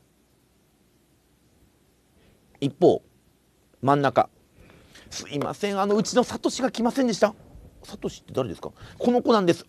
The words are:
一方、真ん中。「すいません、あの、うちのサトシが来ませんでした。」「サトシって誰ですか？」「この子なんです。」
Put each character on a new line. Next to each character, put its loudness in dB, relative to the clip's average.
一 -6
方、 4
真 2
ん 0
中。 2
「す -14
い -4
ま -6
せ -6
ん、 -4
あ 0
の、 2
う 2
ち -4
の 4
サ -10
ト -2
シ -6
が -2
来 -6
ま 0
せ -2
ん 0
で -2
し -2
た。」 4
「サ -18
ト -8
シ -14
っ -20
て -20
誰 -4
で -10
す -20
か？」 -12
「こ 2
の 2
子 2
な 4
ん 0
で 4
す。」 -8